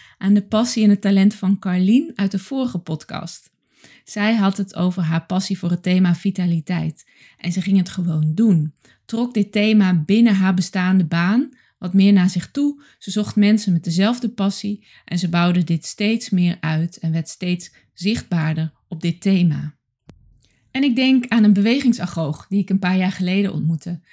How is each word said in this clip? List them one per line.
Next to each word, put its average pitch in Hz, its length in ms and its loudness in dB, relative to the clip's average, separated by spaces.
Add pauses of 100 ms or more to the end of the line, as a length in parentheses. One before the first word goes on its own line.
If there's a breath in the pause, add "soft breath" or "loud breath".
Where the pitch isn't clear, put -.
(180 soft breath)
aan 196 160 2
de 202 80 4
passie 220 420 -2
en 208 60 6
het 202 120 2
talent 196 320 4
van 196 260 -2
Carlien 190 560 0
uit 196 160 -2
de 196 80 -4
vorige 254 380 -6
podcast. - 720 -12 (520 soft breath)
Zij 214 320 -2
had 196 220 0
het 196 180 -8
over 180 280 -2
haar 165 220 -2
passie 190 320 -4
voor 175 120 -4
het 175 140 -4
thema 180 320 2
vitaliteit. 170 960 -4 (280 soft breath)
En 180 140 -6
ze 180 100 -4
ging 196 160 2
het 185 120 0
gewoon 156 440 -2
doen. 170 400 2 (320 soft breath)
Trok 240 280 -6
dit 202 180 -2
thema 208 540 2
binnen 220 300 4
haar 190 180 2
bestaande 185 520 0
baan 180 440 0 (280 soft breath)
wat 180 160 -10
meer 196 200 6
naar 185 160 4
zich 180 220 -6
toe. 285 320 -4 (140 soft breath)
Ze - 140 -14
zocht 208 240 -4
mensen 208 380 2
met 170 100 0
dezelfde 202 460 -2
passie 202 580 -6 (180 soft breath)
en 180 140 -4
ze 175 100 -2
bouwde 175 340 2
dit 160 220 -4
steeds 220 440 -4
meer 175 300 0
uit 160 380 -4
en 165 140 -4
werd 165 180 -4
steeds 180 420 -6 (220 soft breath)
zichtbaarder 160 800 -4 (140)
op 165 140 -14
dit 170 200 -4
thema. 165 560 0 (960)
En 269 120 -2
ik 269 120 2
denk 262 320 4
aan 220 160 4
een 208 100 8
bewegingsagoog 202 920 0
die 196 120 -2
ik 196 100 -2
een 196 100 0
paar 185 180 0
jaar 185 140 0
geleden 190 420 -2
ontmoette. 160 460 -4 (140 soft breath)